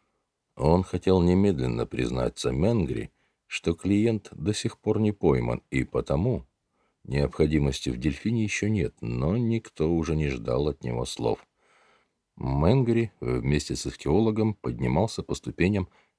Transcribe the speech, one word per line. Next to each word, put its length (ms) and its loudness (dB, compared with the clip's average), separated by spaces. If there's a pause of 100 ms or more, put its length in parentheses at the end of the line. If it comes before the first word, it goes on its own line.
(560)
Он 260 4
хотел 400 2
немедленно 640 2
признаться 680 -2
Мэнгри, 600 0 (340)
что 280 -2
клиент 580 0
до 200 -2
сих 260 -6
пор 220 0
не 120 4
пойман, 580 2
и 140 0
потому 640 -2 (580)
необходимости 840 0
в 80 -4
дельфине 440 -2
ещё 260 -4
нет, 320 -2
но 360 -2
никто 580 -2
уже 220 0
не 120 0
ждал 400 -2
от 140 -6
него 220 -4
слов. 420 -4 (920)
Мэнгри 840 2
вместе 560 -2
с 100 -8
ихтиологом 680 0
поднимался 680 -2
по 120 -8
ступеням 540 0 (300)